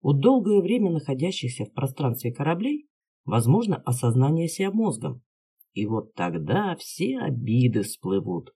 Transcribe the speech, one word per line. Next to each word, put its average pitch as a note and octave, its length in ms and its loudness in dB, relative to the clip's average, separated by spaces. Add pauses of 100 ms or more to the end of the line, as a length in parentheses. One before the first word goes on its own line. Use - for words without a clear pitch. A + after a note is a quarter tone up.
У C#3+ 120 2
долгое G3+ 480 4
время F#3+ 300 2
находящихся C#3+ 720 -4
в - 80 -20
пространстве C3+ 580 -2
кораблей A3 560 -2 (360)
возможно D3 540 2
осознание C3 680 2
себя G3 240 -2
мозгом. G#3 520 -2 (500)
И G#2 140 -4
вот A2 260 -4
тогда F2+ 640 -2
все B3+ 420 -6
обиды A#2+ 640 2
всплывут F#2 760 -4